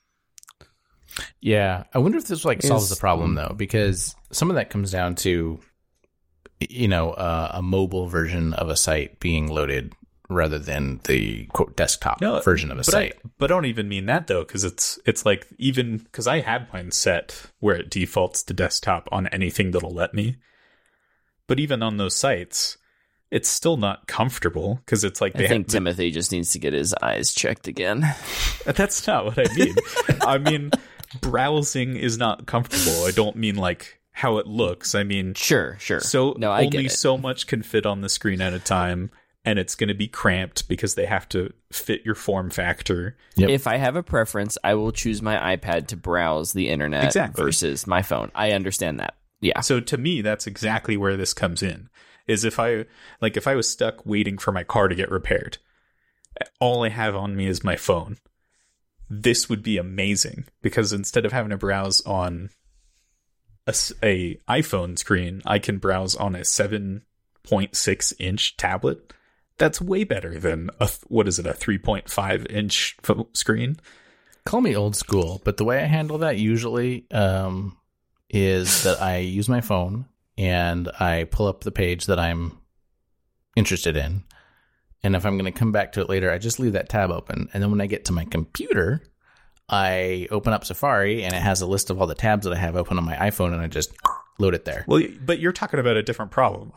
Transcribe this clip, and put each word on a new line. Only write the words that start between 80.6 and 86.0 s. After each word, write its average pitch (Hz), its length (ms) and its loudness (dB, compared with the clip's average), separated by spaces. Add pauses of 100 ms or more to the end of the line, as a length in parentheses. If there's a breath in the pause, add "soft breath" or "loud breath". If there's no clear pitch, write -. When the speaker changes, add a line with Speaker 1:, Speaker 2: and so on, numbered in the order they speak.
Speaker 1:
I 82 260 2
pull 104 220 0
up 95 160 -4
the 101 80 -6
page 90 360 0
that 90 120 2
I'm 85 380 -2 (960)
interested 90 420 2
in. 80 260 -2 (800 soft breath)
And 98 120 4
if 90 100 0
I'm 98 120 2
gonna 95 140 -2
come 110 200 2
back 101 220 0
to 101 80 0